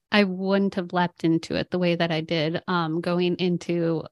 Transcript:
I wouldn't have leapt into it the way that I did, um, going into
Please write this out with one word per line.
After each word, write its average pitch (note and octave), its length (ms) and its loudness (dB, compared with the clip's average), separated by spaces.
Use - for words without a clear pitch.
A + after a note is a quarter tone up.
I G#3 140 6
wouldn't F#3+ 500 0
have F3 160 -4
leapt F3 320 0
into E3 320 2
it - 160 -2
the F3+ 80 -2
way F3 160 2
that E3+ 160 0
I D#3+ 100 0
did, D#3+ 460 -2
um, E3+ 320 -2
going F3 360 0
into E3+ 760 -2